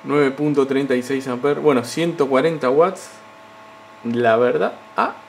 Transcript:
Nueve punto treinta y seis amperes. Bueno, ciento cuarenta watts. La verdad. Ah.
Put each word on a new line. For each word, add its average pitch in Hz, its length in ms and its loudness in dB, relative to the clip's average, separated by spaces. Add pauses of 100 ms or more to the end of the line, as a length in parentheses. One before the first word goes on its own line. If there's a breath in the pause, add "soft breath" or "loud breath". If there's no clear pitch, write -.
Nueve 139 260 2
punto 143 380 0
treinta 135 280 0
y 123 60 0
seis 131 260 -6
amperes. 143 360 -2
Bueno, 131 200 2
ciento 156 460 -2
cuarenta 135 400 0
watts. 165 400 0 (920)
La 117 340 2
verdad. 120 360 0 (220)
Ah. - 200 -2 (140)